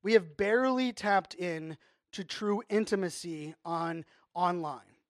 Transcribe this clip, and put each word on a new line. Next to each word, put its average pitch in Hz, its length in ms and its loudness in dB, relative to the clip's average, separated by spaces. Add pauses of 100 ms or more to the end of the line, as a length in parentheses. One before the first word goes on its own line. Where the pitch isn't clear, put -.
We 214 100 2
have 170 240 4
barely 254 560 2
tapped 202 400 2
in 160 440 -6 (360)
to 202 100 -8
true 208 460 -2
intimacy 175 920 -2
on 165 420 -4 (280)
online. 175 460 0 (300)